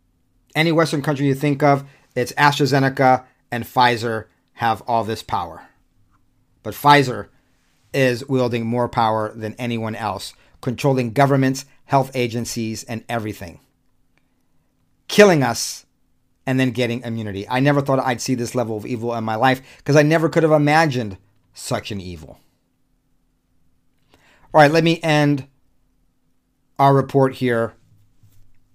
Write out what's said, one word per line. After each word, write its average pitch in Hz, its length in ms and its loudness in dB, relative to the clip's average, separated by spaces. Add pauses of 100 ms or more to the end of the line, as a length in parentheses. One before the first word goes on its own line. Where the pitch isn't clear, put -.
(560)
Any 160 160 0
Western 156 300 0
country 143 240 -2
you 135 100 2
think 143 280 -2
of, 143 200 4 (320)
it's 123 180 -2
AstraZeneca 135 920 2 (260)
and 117 140 -6
Pfizer 117 600 0 (260)
have 113 340 -2
all 117 160 0
this 110 200 -8
power. 85 440 -8 (960)
But 107 100 -10
Pfizer 127 540 2 (680)
is 127 340 0
wielding 123 380 -2
more 120 240 -2
power 110 440 -2
than 110 260 -10
anyone 113 360 -6
else, 101 380 -8 (280)
controlling 127 520 -2
governments, 135 520 2 (200)
health 135 300 0
agencies, 113 680 -6
and 110 240 -10
everything. 107 520 -8 (1500)
Killing 185 360 6
us - 420 -6 (600)
and 131 120 0
then 131 120 0
getting 117 320 -4
immunity. 107 440 -8
I 127 120 -2
never 143 220 2
thought 135 180 0
I'd 123 220 -4
see 131 140 -4
this 117 200 -6
level 113 220 -4
of 107 80 -10
evil 117 300 -6
in 113 80 -6
my 110 120 -4
life 131 260 2 (220)
'cause 143 120 0
I 151 80 6
never 156 240 2
could 156 160 0
have 156 80 2
imagined 147 680 2 (360)
such - 380 -8
an 98 100 -8
evil. 85 380 -16 (2250)
All 156 80 8
right, 147 100 8
let 165 120 4
me 165 200 2
end 147 440 2 (1300)
our 139 140 6
report 135 420 2
here 117 380 -2 (1000)